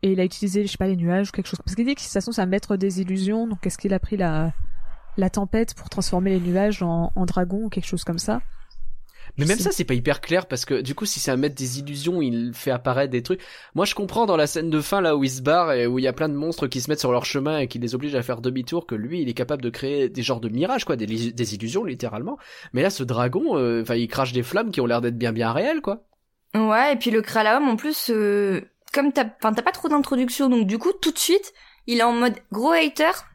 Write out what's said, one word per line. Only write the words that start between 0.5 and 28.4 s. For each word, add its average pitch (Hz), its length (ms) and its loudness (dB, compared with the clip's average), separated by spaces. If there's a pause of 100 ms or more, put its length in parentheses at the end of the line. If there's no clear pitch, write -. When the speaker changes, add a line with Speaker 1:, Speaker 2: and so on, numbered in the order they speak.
Speaker 1:
je 196 60 -4
sais - 80 -8
pas, 190 80 0
les 190 100 2
nuages 180 320 2
ou - 40 -12
quelque 190 160 -4
chose. - 160 -6
Parce 185 100 -2
qu'il 226 100 0
dit 277 100 0
que - 60 -16
de - 40 -10
toute - 80 -10
façon, 202 200 0
c'est 220 100 0
un 185 40 2
maître 196 300 0
des 190 260 0
illusions, 190 440 0
donc 214 200 -4
est-ce 180 100 -2
qu'il - 160 -2
a 190 60 2
pris - 180 -2
la, 160 360 2 (680)
la 185 100 4
tempête 220 460 0
pour - 160 -14
transformer 190 400 0
les 190 100 4
nuages 190 420 2
en, 170 320 2
en 185 120 4
dragons 180 380 0
ou 220 40 -2
quelque 185 180 -2
chose - 180 -4
comme 165 140 -2
ça ? 220 220 0 (1000)
Speaker 2:
Mais 143 80 2
même 185 100 4
Speaker 1:
C'est 196 80 0
Speaker 2:
ça, 392 80 2
c'est - 120 0
pas 135 100 0
hyper 123 260 2
clair, 175 260 0
parce - 200 -4
que 131 160 0
du 131 120 -4
coup, 214 120 -6
si - 120 -4
c'est - 140 -2
un 127 40 2
maître 139 200 0
des 131 240 -4
illusions, 143 420 -4
il 120 320 -2
fait - 160 -4
apparaître 127 400 0
des 123 120 0
trucs. 185 180 -4 (340)
Moi, 170 120 2
je - 80 -2
comprends 214 320 0
dans 190 100 4
la 151 100 4
scène 160 240 -2
de 156 100 2
fin, 196 200 0
là, 165 160 4
où 139 80 2
il 135 60 2
se 131 120 -8
barre 160 300 4
et 120 160 2
où 123 100 0
il 127 40 0
y 131 60 2
a 131 40 0
plein 156 160 -2
de 147 60 -2
monstres 151 340 -4
qui 127 140 -4
se 123 80 -8
mettent 151 100 0
sur 131 100 2
leur 123 140 2
chemin 147 340 -2
et 135 80 0
qui 123 140 -8
les 120 160 -4
obligent 143 180 -4
à 123 80 2
faire 117 200 -4
demi-tour, 127 440 -4
que - 80 -6
lui, 131 280 -4
il 131 60 -2
est 120 60 -4
capable 131 280 -4
de 120 80 -2
créer 135 400 -2
des 127 120 -6
genres 117 180 -2
de 113 100 -4
mirages, 180 340 -2
quoi, 160 120 0
des 110 100 -4
li-, 113 260 -2
des 117 220 -4
illusions, 113 300 -4
littéralement. 127 520 -8 (380)
Mais 127 80 2
là, 190 80 2
ce 165 120 -6
dragon, 127 540 0
euh, 117 260 2
enfin, 117 140 -2
il 120 120 0
crache 131 260 -2
des 123 100 0
flammes 214 260 -2
qui 165 120 -2
ont 123 40 2
l'air 120 140 2
d'être 120 180 -2
bien, 117 140 0
bien 113 200 0
réelles, 262 280 0
quoi. 226 240 -6 (500)
Speaker 3:
Ouais, 220 380 4
et 269 40 2
puis - 140 0
le 220 120 4
Kralaum, 226 440 4
en 233 100 4
plus, 294 340 -2
euh, 202 500 2 (320)